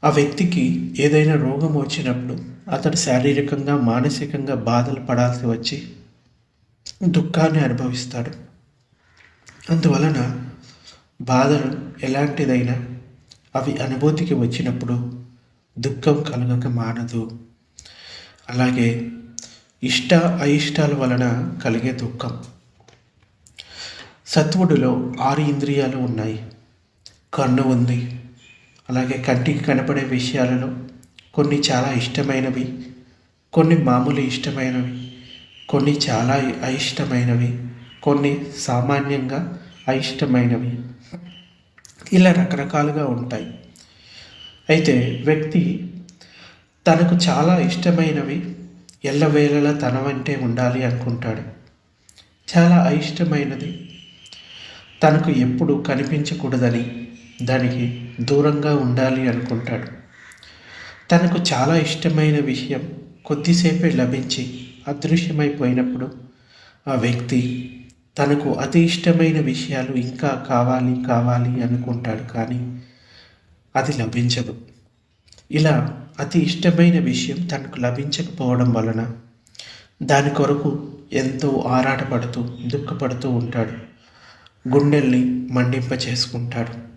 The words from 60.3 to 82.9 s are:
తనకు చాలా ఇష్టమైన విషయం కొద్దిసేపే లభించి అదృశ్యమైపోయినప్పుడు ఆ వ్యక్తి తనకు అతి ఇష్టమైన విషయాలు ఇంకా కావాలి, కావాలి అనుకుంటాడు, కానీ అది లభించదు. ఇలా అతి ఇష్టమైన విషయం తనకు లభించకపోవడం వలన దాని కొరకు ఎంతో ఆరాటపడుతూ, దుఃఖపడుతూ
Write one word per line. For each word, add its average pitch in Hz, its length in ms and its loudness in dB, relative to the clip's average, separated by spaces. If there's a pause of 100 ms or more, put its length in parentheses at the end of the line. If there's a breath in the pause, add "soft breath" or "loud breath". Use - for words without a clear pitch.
తనకు 175 340 4
చాలా 139 340 2
ఇష్టమైన 156 680 2
విషయం 131 400 -4 (400)
కొద్దిసేపే 156 640 2
లభించి 127 540 0 (440)
అదృశ్యమైపోయినప్పుడు 143 1200 0 (800 soft breath)
ఆ 139 80 -2
వ్యక్తి 123 460 0 (760)
తనకు 143 360 2
అతి 131 280 2
ఇష్టమైన 170 600 4
విషయాలు 131 540 -2
ఇంకా 127 360 -2 (140)
కావాలి, 127 500 2 (100)
కావాలి 120 480 2 (100)
అనుకుంటాడు, 120 600 -2
కానీ 123 360 -6 (1120 loud breath)
అది 135 180 -2
లభించదు. 120 640 -2 (960)
ఇలా 151 240 2 (460)
అతి 143 200 -2
ఇష్టమైన 170 640 4
విషయం 127 420 -2
తనకు 139 340 -6
లభించకపోవడం 123 920 0
వలన 113 300 0 (1000 loud breath)
దాని 143 280 4
కొరకు 143 400 2 (420)
ఎంతో 131 380 0 (180)
ఆరాటపడుతూ, 127 760 0 (240)
దుఃఖపడుతూ 127 640 -4